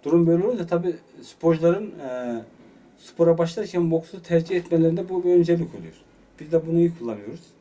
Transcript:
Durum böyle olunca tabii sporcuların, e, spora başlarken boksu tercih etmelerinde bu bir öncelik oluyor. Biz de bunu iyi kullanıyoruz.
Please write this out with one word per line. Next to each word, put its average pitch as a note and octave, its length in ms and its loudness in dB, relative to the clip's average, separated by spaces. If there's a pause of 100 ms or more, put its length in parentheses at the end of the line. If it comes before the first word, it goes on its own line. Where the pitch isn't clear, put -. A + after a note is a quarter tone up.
Durum E3 240 4
böyle E3+ 200 2
olunca A3 200 -2
tabii E3+ 300 -2 (260)
sporcuların, E3 760 0
e, B2 440 -8 (560)
spora E3 400 2
başlarken F3 520 -2
boksu E3 320 -4
tercih E3+ 340 0
etmelerinde E3+ 520 0
bu F#3 160 -4
bir F3+ 100 4
öncelik E3+ 400 2
oluyor. E3 200 -18 (460)
Biz D#3 120 -8
de D#3+ 140 0
bunu E3 120 0
iyi E3+ 200 2
kullanıyoruz. A2+ 420 -10 (200)